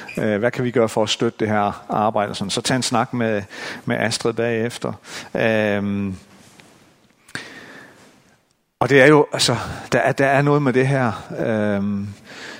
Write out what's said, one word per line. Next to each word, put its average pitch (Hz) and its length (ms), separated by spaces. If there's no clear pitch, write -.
Øh, 107 220
hvad 120 120
kan 131 120
vi 123 80
gøre 113 180
for 110 140
at 107 60
støtte - 300
det 113 80
her 104 420
arbejde 107 400
og - 60
sådan? 98 140
Så 117 120
tag 131 140
en 123 80
snak 120 300
med, 113 280
med 117 100
Astrid 113 380
bagefter. 117 600
Øhm, 101 800
og 123 100
det 135 120
er 131 60
jo, 147 260
altså, 135 240
der 127 80
er, 131 120
der 139 140
er 135 160
noget 147 200
med 131 120
det 131 140
her, 131 520
øhm, 104 680